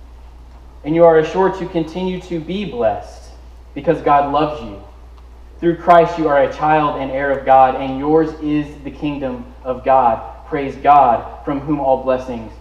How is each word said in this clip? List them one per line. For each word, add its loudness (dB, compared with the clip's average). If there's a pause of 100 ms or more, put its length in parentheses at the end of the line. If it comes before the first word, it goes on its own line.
(840)
And -4
you 6
are 8
assured 0
to -6
continue -6
to -8
be -6
blessed -6 (420)
because -2
God 2
loves -2
you. -14 (800)
Through 0
Christ, 4
you -2
are 2
a 2
child 0
and -6
heir -4
of -4
God, 6
and -6
yours 0
is -4 (160)
the -12
kingdom -8 (180)
of -6
God. 2 (240)
Praise -6
God, 2
from -4
whom -4
all 0
blessings -4 (100)